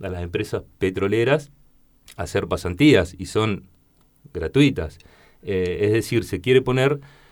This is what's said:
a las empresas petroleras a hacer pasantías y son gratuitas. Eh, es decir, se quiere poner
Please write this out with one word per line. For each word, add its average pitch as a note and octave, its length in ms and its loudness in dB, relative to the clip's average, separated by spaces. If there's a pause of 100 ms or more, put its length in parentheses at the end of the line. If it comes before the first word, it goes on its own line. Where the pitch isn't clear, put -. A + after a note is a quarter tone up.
a F#2+ 80 -8
las F2+ 140 -8
empresas G2+ 400 -6 (140)
petroleras G#2 760 0 (680)
a F#2 60 -8
hacer G2 240 -4
pasantías F2+ 720 2
y F#2 100 -10
son G#2+ 360 -2 (720)
gratuitas. F#2 640 0 (460)
Eh, F#2 380 -2
es G#2 120 2
decir, A2+ 300 0
se F#2 180 -6
quiere B2+ 200 4
poner C3 380 0 (320)